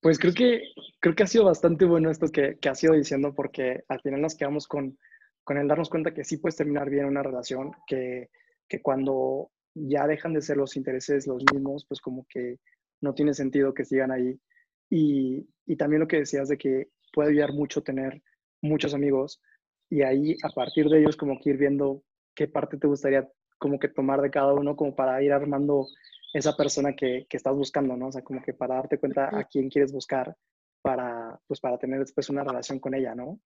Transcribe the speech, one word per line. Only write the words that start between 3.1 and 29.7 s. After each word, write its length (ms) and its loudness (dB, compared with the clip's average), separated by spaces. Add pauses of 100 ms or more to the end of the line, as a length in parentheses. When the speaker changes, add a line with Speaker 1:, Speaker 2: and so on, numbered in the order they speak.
Speaker 1:
porque 540 -4
al 120 -4
final 200 -4
nos 160 -2
quedamos 320 -4
con, 280 -6 (480)
con 140 -2
el 80 0
darnos 240 2
cuenta 240 -2
que 100 -8
sí 120 -4
puedes 200 -4
terminar 320 -2
bien 180 0
una 160 0
relación, 500 -6 (140)
que, 420 -6 (400)
que 120 -8
cuando 720 -2 (240)
ya 320 0
dejan 280 -2
de 80 2
ser 140 -2
los 200 -2
intereses 500 -2
los 160 -4 (100)
mismos, 360 -4
pues 120 -8
como 280 -10
que 300 -8 (420)
no 140 -2
tiene 200 2
sentido 400 2
que 100 -4
sigan 280 0
ahí. 260 -2 (520)
Y, 580 2 (180)
y 100 -2
también 240 2
lo 80 2
que 100 2
decías 300 -2
de 100 0
que 300 -2 (240)
puede 180 2
ayudar 220 2
mucho 300 -4
tener 400 -6 (400)
muchos 320 0
amigos, 460 0 (500)
y 120 2
ahí 420 2
a 60 -2
partir 380 0
de 120 8
ellos 160 4
como 240 -4
que 100 0
ir 60 2
viendo 460 0 (340)
qué 100 -2
parte 300 -6
te 100 -2
gustaría 400 2 (320)
como 200 -2
que 100 -2
tomar 320 0
de 100 0
cada 240 4
uno, 220 0
como 180 -2
para 280 0
ir 100 4
armando 540 2 (480)
esa 220 0
persona 380 0
que, 340 -2
que 100 -8
estás 180 0
buscando, 400 -2
¿no? 120 -6
O 40 -10
sea, 100 -12
como 200 -10
que 100 -8
para 240 -4
darte 220 -2
cuenta 300 -2
Speaker 2:
Ujú. 100 -4
Speaker 1:
a 60 -4
quién 260 -2